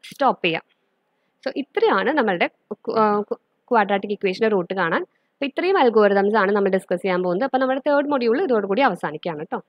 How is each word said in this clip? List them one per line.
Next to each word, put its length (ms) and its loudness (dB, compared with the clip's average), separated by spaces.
സ്റ്റോപ്പ് 400 -2
ചെയ്യാം. 180 -2
So 100 -6
ഇത്രയാണ് 540 0
നമ്മളുടെ 360 0
ക്വ-, 520 -8
ആ, 220 2
ക്വ-, 180 -8
ക്വാഡ്രാറ്റിക് 400 0
ഇക്വേഷന്റെ 380 -2
റൂട്ട് 260 0
കാണാൻ. 280 0
അപ്പൊ 440 -12
ഇത്രയും 320 0
അൽഗോരിതംസ് 580 4
ആണ് 160 2
നമ്മൾ 180 0
ഡിസ്കസ് 320 -2
ചെയ്യാൻ 200 0
പോകുന്നത്. 220 -2
അപ്പൊ 140 -2
നമ്മുടെ 280 0
തേർഡ് 200 0
മൊഡ്യൂൾ 360 0
ഇതോടുകൂടി 400 0
അവസാനിക്കുകയാണ് 600 -4
ട്ടോ. 140 -10